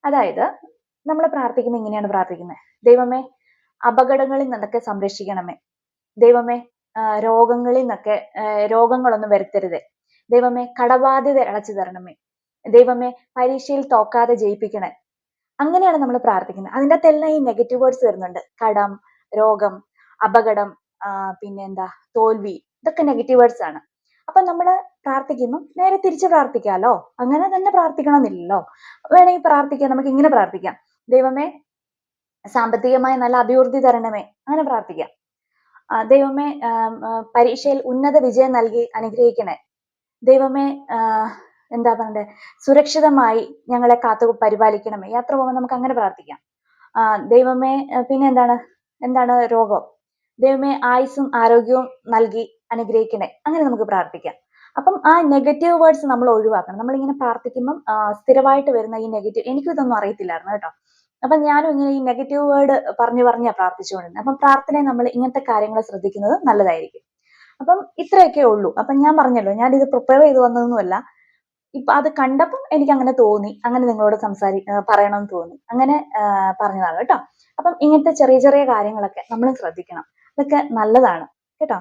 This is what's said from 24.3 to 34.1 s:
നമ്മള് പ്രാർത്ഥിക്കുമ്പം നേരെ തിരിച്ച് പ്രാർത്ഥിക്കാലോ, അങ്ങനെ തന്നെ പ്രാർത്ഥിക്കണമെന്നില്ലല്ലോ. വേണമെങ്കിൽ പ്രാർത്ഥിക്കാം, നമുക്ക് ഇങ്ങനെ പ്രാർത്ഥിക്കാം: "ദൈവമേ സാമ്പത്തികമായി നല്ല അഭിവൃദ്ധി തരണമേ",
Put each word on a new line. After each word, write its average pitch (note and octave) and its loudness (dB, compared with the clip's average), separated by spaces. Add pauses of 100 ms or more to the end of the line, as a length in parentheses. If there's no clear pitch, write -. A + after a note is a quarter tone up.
നമ്മള് F4+ 0 (220)
പ്രാർത്ഥിക്കുമ്പം C4+ -6
നേരെ F#4+ 2
തിരിച്ച് F4+ 0
പ്രാർത്ഥിക്കാലോ, G#3+ 0
അങ്ങനെ D4+ 0
തന്നെ F#4+ 0
പ്രാർത്ഥിക്കണമെന്നില്ലല്ലോ. C4+ 0 (460)
വേണമെങ്കിൽ F4+ 6
പ്രാർത്ഥിക്കാം, C#4+ 0
നമുക്ക് C4+ -2
ഇങ്ങനെ C#4 4
പ്രാർത്ഥിക്കാം: G3 -2 (340)
"ദൈവമേ C4 0 (880)
സാമ്പത്തികമായി B3+ 0
നല്ല B3 0
അഭിവൃദ്ധി B3 2
തരണമേ", A#3 0